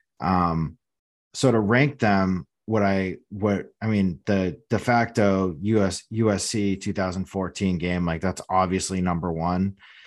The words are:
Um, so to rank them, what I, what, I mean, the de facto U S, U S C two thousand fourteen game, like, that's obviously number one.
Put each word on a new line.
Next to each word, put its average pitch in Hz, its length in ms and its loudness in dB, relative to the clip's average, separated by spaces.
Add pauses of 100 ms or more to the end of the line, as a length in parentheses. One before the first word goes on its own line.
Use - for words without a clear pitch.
(200)
Um, 85 560 0 (560)
so - 180 2
to 117 80 4
rank 120 400 2
them, 95 480 2 (200)
what 110 160 0
I, 95 360 0 (100)
what, 101 380 -2 (160)
I 110 60 -2
mean, 98 360 0
the 95 340 0 (120)
de 113 80 2
facto 101 840 2
U 104 220 2
S, 95 260 -2
U 110 220 0
S 98 140 0
C 101 320 -2
two 98 180 -6
thousand 92 320 -4
fourteen 92 500 -2
game, 87 300 -2
like, 82 160 -2
that's 90 260 -4
obviously 92 540 0
number 87 280 -2
one. 90 460 -2 (300)